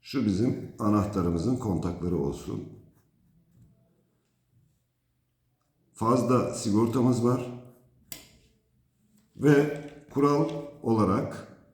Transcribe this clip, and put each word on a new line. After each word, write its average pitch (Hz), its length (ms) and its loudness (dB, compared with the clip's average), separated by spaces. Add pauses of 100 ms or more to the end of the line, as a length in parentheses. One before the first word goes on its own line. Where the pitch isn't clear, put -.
Şu 127 240 -4
bizim 101 540 -2
anahtarımızın 98 760 0
kontakları 87 600 -4
olsun. - 460 -6 (3250)
Fazda 117 600 2
sigortamız 117 720 2
var. 123 200 0 (1900)
Ve 147 460 4 (320)
kural 143 360 2 (320)
olarak 113 680 0 (260)